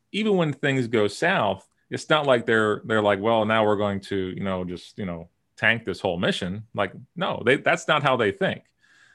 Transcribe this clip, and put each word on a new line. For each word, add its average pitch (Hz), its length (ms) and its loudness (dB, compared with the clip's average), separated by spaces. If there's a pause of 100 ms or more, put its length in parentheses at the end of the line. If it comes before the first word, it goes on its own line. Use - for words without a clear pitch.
(120)
even 208 240 0
when 165 180 0
things 135 340 0
go 110 200 2
south, 131 600 -2 (240)
it's - 180 -6
not 151 160 2
like 123 220 4
they're, 110 380 2
they're 110 160 2
like, 101 180 4
"Well, 110 260 2
now 110 180 4
we're 107 120 2
going 101 260 -2
to, 92 340 -4
you 92 80 -8
know, 95 220 -4
just, 90 320 -12
you 107 80 -8
know, 85 240 -10 (260)
tank 113 300 0
this 117 140 -6
whole 90 180 -2
mission." 101 460 -4 (100)
Like, 101 200 -4 (220)
no, - 300 -6
they, 131 120 4
that's 156 300 -2
not 151 140 2
how 131 160 2
they 110 140 2
think. - 320 -4 (520)